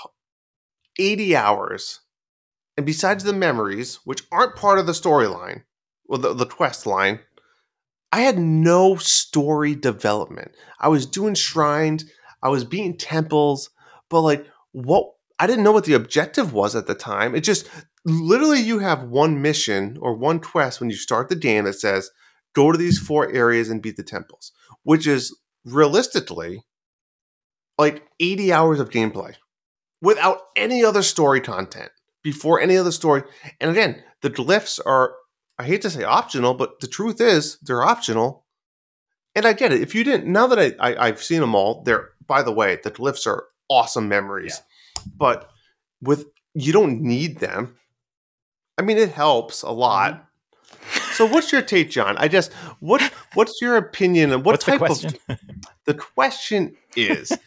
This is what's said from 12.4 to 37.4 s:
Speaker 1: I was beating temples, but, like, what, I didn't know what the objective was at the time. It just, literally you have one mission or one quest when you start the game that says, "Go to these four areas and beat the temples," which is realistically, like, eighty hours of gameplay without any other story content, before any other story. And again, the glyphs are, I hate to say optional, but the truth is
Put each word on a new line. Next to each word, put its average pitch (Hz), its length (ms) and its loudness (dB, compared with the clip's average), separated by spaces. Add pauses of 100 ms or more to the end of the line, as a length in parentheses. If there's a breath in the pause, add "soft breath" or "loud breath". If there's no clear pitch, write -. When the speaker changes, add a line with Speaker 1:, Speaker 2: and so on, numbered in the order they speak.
Speaker 1:
I 127 60 0
was 135 160 0
beating 175 320 -6
temples, 151 760 -2 (380 soft breath)
but, 165 120 4
like, 147 260 2 (260 loud breath)
what, 131 380 0 (280)
I 165 80 2
didn't 220 180 2
know 208 80 6
what 214 120 4
the 156 100 2
objective 151 580 0
was 104 240 0
at 110 100 -6
the - 80 -2
time. 110 400 -4
It 147 60 0
just, 196 280 -2 (360 loud breath)
literally 214 560 2
you 220 200 0
have 160 240 -2
one 139 380 2
mission 110 580 -2
or 120 140 -2
one 151 260 -2
quest 143 400 -2
when 120 100 -4
you 101 60 -6
start 120 320 -4
the 185 80 -2
game 110 280 0
that 98 100 -4
says, 98 360 -2 (440 soft breath)
"Go 143 180 6
to 165 60 2
these 175 200 0
four 151 340 -2
areas 117 380 2
and 110 120 -6
beat 110 140 -10
the 101 60 -12
temples," - 500 -16 (300 soft breath)
which 156 240 2
is 135 300 0 (280)
realistically, 127 1000 0 (1160)
like, 151 280 2 (140)
eighty 190 320 0
hours 160 280 4
of 120 100 -4
gameplay 110 440 -2 (680)
without 185 380 2 (160)
any 233 280 0
other 208 180 4
story 139 380 2
content, 95 500 -10 (320)
before 151 380 0
any 185 160 4
other 180 160 0
story. 147 300 0 (380 loud breath)
And 156 100 -2
again, 180 320 0 (180)
the 139 100 -2
glyphs 165 540 -2
are, 127 300 2 (440)
I 123 60 -10
hate 185 180 -2
to 202 80 -4
say 143 140 -8
optional, 127 500 0
but 127 260 -6
the 131 60 -14
truth 214 340 -6
is 175 420 2